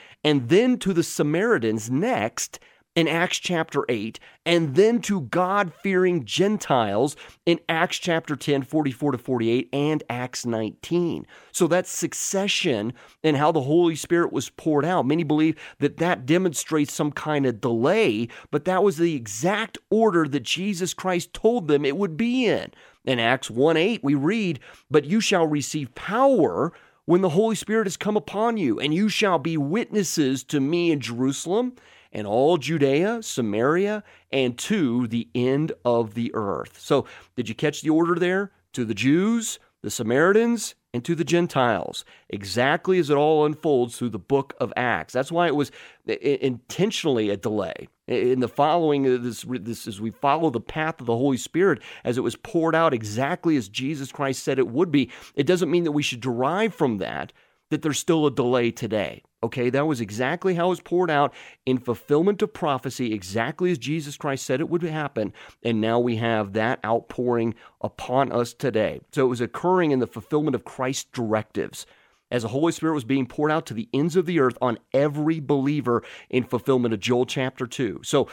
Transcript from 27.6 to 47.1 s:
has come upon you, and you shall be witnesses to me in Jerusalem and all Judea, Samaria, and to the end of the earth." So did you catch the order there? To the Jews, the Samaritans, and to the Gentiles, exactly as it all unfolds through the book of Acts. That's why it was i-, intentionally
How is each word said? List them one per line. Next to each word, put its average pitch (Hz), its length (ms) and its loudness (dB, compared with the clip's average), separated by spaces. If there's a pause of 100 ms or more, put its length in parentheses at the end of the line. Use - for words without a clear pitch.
has 190 100 -6
come 208 200 -2
upon 214 400 -2
you, 143 240 0
and 147 120 0
you 196 160 2
shall 185 300 2
be 165 180 -2
witnesses 156 880 0
to 151 140 -2
me 165 320 2
in 147 80 2
Jerusalem 139 760 -2 (360)
and 104 160 -6
all 131 300 4
Judea, 156 640 0
Samaria, 151 800 0 (300)
and 127 240 0
to 127 520 0
the 113 260 -4
end 135 380 0 (120)
of 117 300 2
the 117 180 -4
earth." 98 480 -6
So 139 240 0 (320)
did 113 140 -6
you 113 40 -8
catch 147 280 -4
the 160 80 0
order 165 240 4
there? 185 360 0 (220)
To 123 140 -4
the 107 80 -4
Jews, 185 640 0 (240)
the 104 80 -6
Samaritans, 196 840 2 (200)
and 120 100 -4
to 170 100 0
the 156 80 -2
Gentiles, 143 840 0 (240)
exactly 123 680 0
as 147 120 0
it 143 80 4
all 151 260 4
unfolds 147 540 0
through 123 100 -2
the 107 100 -6
book 135 400 -2
of 117 160 -4
Acts. 110 380 -2
That's 131 180 -2
why 170 180 2
it 139 60 0
was 147 160 0 (380)
i-, 110 40 -2 (280)
intentionally 135 880 -2